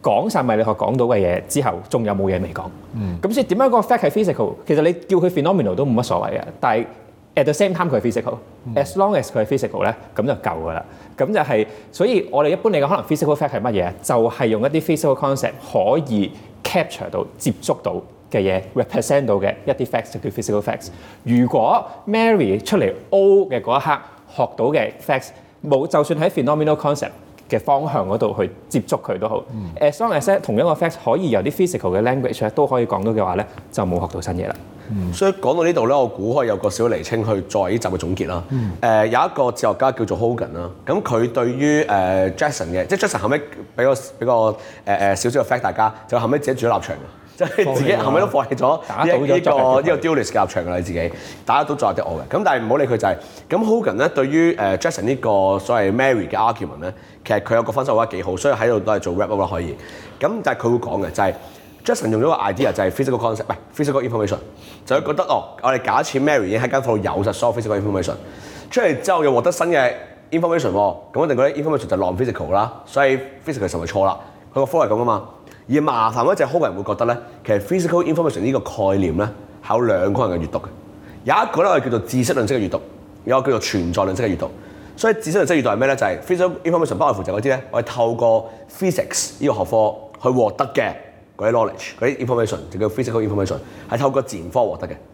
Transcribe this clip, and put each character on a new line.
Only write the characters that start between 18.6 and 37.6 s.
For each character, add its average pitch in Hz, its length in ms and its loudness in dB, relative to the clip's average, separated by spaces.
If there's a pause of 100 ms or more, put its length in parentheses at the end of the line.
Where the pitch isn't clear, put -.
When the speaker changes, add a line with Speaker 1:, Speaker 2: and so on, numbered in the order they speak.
Speaker 1:
represent 127 500 0
到 104 80 2
嘅 98 180 0 (140)
一 147 60 0
啲 123 140 -2
facts - 260 -6
就 107 80 -10
叫 104 100 -6
physical 104 320 -2
facts。 - 260 -6 (360)
如 123 240 4
果 143 360 2 (220)
Mary 208 580 2
出 208 140 2
嚟 98 140 2 (180)
O 196 80 4 (300)
嘅 123 120 -2
嗰 131 200 0
一 - 20 -10
刻 151 160 0 (300)
學 - 280 -2
到 113 100 0
嘅 131 240 0 (140)
facts， - 260 -2 (360)
冇， 143 200 2
就 151 160 2
算 151 180 0
喺 170 100 2
phenomenal 151 460 2
concept 147 340 -2 (380)
嘅 117 100 0
方 143 340 0
向 104 160 0
嗰 104 80 0
度 104 220 0
去 95 120 0 (180)
接 120 120 0
觸 - 200 -2
佢 95 180 -6
都 107 100 -2
好， 110 140 -2 (100)
Speaker 2:
嗯。 101 180 -10 (100)
Speaker 1:
as 147 180 2
long 220 200 0
as 135 80 -2
咧， 196 140 4
同 - 160 -2
一 127 60 4
個 165 100 4
fact 170 220 0 (100)
可 120 120 2
以 175 140 0
由 110 120 2
啲 143 80 0
physical 120 480 0
嘅 107 40 2
language 127 380 -2
咧， 107 100 0
都 143 160 2
可 127 140 0
以 113 60 0
講 95 180 -2
到 113 80 0
嘅 107 120 2
話 90 120 -2
咧， 104 100 -2 (260)
就 110 120 -2
冇 87 160 0
學 82 140 -4
到 87 60 -6
新 90 140 -6
嘢 90 140 -4
啦。 - 60 -6 (360)
Speaker 2:
嗯。 92 220 -4
Speaker 3:
所 190 160 2
以 190 40 2
講 160 240 0
到 165 80 2
呢 170 80 4
度 113 140 2
咧， 135 100 4
我 131 100 4
估 104 280 -4
可 139 100 2
以 113 40 0
有 104 80 0
個 98 140 0
小 113 140 -2
釐 98 180 0
清 113 240 -2
去 104 160 0
作 101 200 -2